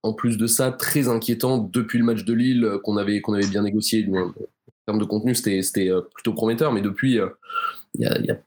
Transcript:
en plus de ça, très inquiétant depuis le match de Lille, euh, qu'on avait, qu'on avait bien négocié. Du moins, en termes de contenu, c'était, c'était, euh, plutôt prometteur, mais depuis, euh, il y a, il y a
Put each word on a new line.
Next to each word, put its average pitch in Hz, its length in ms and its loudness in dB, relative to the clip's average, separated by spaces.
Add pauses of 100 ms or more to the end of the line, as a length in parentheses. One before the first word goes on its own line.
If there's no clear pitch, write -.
en 110 100 -2
plus 117 240 -2
de 110 80 2
ça, 131 280 2
très 139 340 0
inquiétant 120 500 0
depuis 110 400 -2
le 120 60 4
match 110 220 0
de 113 80 0
Lille, 120 320 2
euh, 101 120 0
qu'on 104 200 -2
avait, 101 240 0
qu'on 107 120 -2
avait 101 140 0
bien 101 160 0
négocié. 107 400 0
Du 98 60 -2
moins, 92 160 0
en 80 80 -8 (520)
termes 107 140 0
de 104 60 0
contenu, 107 280 0
c'était, 98 280 0
c'était, 92 280 0
euh, 92 120 2 (120)
plutôt - 200 -4
prometteur, 117 400 0
mais 101 80 0
depuis, 113 360 2
euh, 95 120 0 (680)
il - 60 -4
y - 40 0
a, - 140 0
il - 60 -2
y - 60 0
a - 160 -2